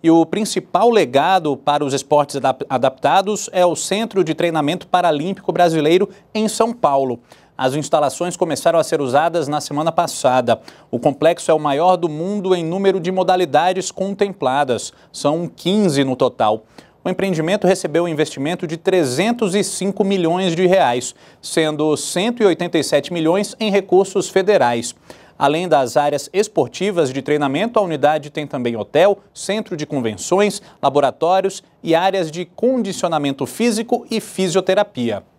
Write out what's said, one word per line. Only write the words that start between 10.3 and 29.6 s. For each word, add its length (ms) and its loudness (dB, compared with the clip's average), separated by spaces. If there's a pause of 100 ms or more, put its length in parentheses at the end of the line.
O 80 -4
complexo 500 0
é 40 6
o 60 4
maior 360 2
do 140 -4
mundo 440 -2
em 80 0
número 380 0
de 100 -4
modalidades 800 0
contempladas. 1000 -2 (220)
São 340 -2
quinze 560 0
no 140 -2
total. 480 -2 (400)
O 40 -4
empreendimento 580 -2
recebeu 380 -2
um 20 -6
investimento 580 -4
de 120 -8
trezentos 800 0
e 60 0
cinco 440 -4
milhões 500 0
de 100 0
reais, 480 2 (280)
sendo 560 0
cento 440 -4
e 40 4
oitenta 320 0
e 60 2
sete 280 0
milhões 480 0
em 100 -2
recursos 600 2
federais. 680 2 (420)
Além 300 0
das 300 2
áreas 340 0
esportivas 800 0
de 100 -6
treinamento, 560 -2
a 40 4
unidade 480 0
tem 180 -8
também 300 -4
hotel, 420 2 (140)
centro 420 -6